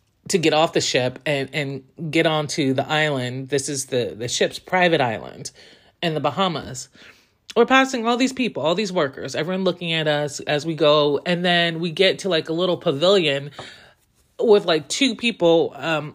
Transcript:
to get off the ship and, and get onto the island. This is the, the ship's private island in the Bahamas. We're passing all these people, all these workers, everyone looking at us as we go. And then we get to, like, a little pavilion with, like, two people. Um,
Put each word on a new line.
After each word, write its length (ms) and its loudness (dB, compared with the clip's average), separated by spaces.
to 100 0
get 160 2
off 180 2
the 80 0
ship 460 0
and, 260 -2
and 320 -6
get 160 2
onto 460 0
the 160 -2
island. 640 -2
This 180 -2
is 180 -6
the, 300 -2
the 120 -6
ship's 300 -2
private 440 2
island 480 -6
in 120 -2
the 60 -2
Bahamas. 680 -4
We're 100 6
passing 400 2
all 120 2
these 160 -2
people, 280 -4
all 120 0
these 180 -2
workers, 420 -4
everyone 300 -4
looking 280 -2
at 140 -2
us 340 0
as 260 -2
we 80 -2
go. 500 4
And 200 -2
then 360 2
we 100 -2
get 300 2
to, 80 -6
like, 220 0
a 20 -4
little 240 0
pavilion 720 2
with, 280 4
like, 220 0
two 280 0
people. 580 2
Um, 400 -4